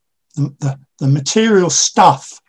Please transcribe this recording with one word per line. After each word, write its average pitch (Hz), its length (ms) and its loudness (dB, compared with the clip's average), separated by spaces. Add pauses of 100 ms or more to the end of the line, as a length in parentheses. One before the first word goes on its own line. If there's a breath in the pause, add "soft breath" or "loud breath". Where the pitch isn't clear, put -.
(360)
the, 143 240 -6
the, 139 200 -6 (200)
the 143 80 -4
material 180 640 0
stuff - 800 -2